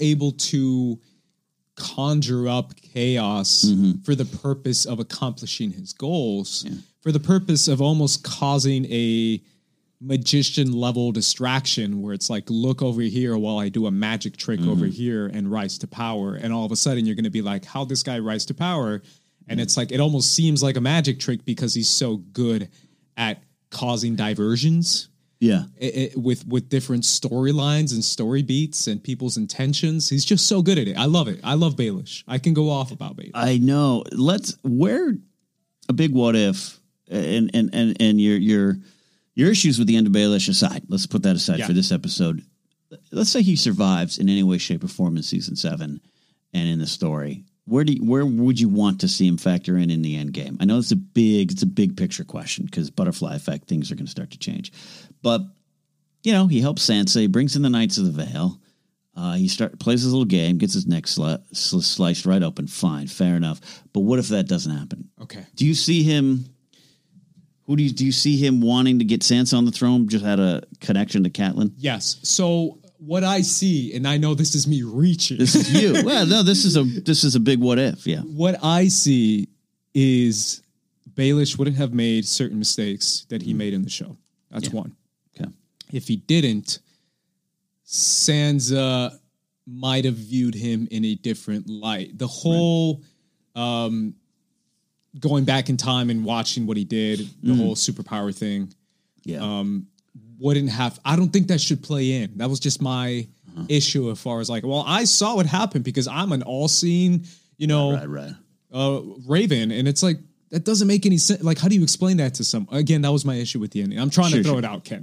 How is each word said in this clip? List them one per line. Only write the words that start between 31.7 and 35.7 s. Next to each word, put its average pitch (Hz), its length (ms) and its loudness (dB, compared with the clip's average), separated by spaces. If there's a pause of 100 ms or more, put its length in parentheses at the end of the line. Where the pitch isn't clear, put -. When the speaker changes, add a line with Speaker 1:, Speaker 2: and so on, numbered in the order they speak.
Speaker 1:
Baelish. 107 520 -4
I 127 100 -4
can 165 160 2
go 151 140 2
off 135 240 -2
about - 240 -12
Baelish. - 180 -16
Speaker 2:
I 123 220 2
know. 135 560 4
Let's, 170 520 0
where 202 500 2 (720)